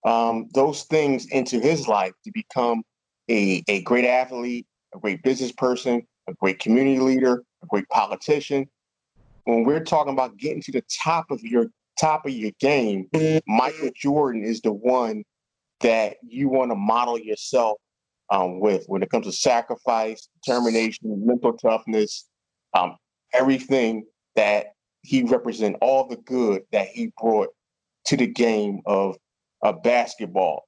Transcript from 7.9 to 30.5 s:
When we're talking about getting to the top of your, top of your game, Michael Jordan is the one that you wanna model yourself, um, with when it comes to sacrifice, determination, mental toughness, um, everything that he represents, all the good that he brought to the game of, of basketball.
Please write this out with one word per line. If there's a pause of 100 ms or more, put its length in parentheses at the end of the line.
When
we're
talking
about
getting
to
the (180)
top
of
your, (300)
top
of
your
game, (400)
Michael
Jordan
is
the
one (560)
that
you
wanna
model
yourself, (520)
um,
with
when
it
comes
to
sacrifice, (160)
determination,
mental
toughness, (460)
um, (360)
everything (300)
that (300)
he
represents,
all
the
good (100)
that
he (120)
brought (560)
to
the
game
of, (460)
of
basketball.